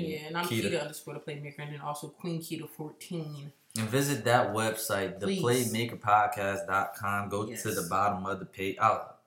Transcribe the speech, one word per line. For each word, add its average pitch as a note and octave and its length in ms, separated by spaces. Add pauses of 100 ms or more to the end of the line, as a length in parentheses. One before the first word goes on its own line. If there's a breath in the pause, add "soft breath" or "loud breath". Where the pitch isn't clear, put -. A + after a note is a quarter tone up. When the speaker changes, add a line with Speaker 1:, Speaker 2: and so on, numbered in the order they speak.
Speaker 1:
Yeah, D#3 120 (100)
and D#3+ 100
I'm F3 80
Speaker 2:
Keita. F3+ 260
Speaker 1:
Keita E3 100
underscore D3 340
the - 40
Playmaker, D3 400
and D3 140
then D3 80
also D3 280
Queen E3 320
Keita D#3 280
fourteen. D3+ 840 (260)
Speaker 2:
And A2 120
visit C#3 360
that A#2 280
website, G#2 680
Speaker 1:
Please. G2 220
Speaker 2:
the A#2+ 360 (100)
playmaker - 120
podcast G2+ 680
dot G2 280
com. G2+ 340
Go G2+ 180
Speaker 1:
Yes. A2 160
Speaker 2:
to G#2+ 80
the F#2 180
bottom F#2 360
of F#2+ 140
the F#2 60
page. F#2+ 360
Oh, G#2+ 260 (200)